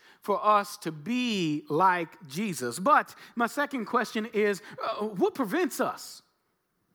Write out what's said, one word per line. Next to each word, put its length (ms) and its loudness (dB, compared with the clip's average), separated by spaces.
for 220 0
us 340 4
to 140 -6
be 760 0
like 480 2
Jesus. 520 -4
But 340 4
my 120 0
second 380 -4
question 480 -2
is, 280 2
uh, 220 -4
what 300 0
prevents 440 -2
us 440 -6